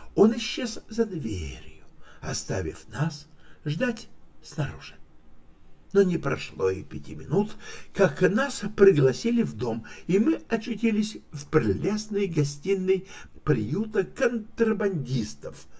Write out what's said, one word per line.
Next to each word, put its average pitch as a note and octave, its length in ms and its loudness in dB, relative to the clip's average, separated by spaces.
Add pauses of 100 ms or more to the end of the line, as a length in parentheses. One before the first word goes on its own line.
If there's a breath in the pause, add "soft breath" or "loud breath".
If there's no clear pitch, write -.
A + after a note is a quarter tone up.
(140 loud breath)
он A3+ 240 8
исчез - 500 -6
за A3+ 160 0
дверью, G#2+ 800 -8 (380 soft breath)
оставив - 640 -6
нас - 380 -4 (380 soft breath)
ждать A3 440 -4 (340)
снаружи. - 520 -8 (1000)
Но G3 100 6
не F3+ 140 2
прошло F#2+ 540 -2
и F#2 120 -4
пяти - 320 -12
минут, G3 400 0 (380 loud breath)
как - 300 4
нас G3+ 400 2 (140)
пригласили G3 640 6
в C3+ 120 -2
дом, A#2 300 -4 (220 loud breath)
и F#3 120 4
мы D#4+ 300 4
очутились A3 680 0 (140)
в C#3+ 160 -10
прелестной G3 800 0
гостиной F#3 800 0 (380 loud breath)
приюта G3 600 0
контрабандистов. G3 1600 -2 (140)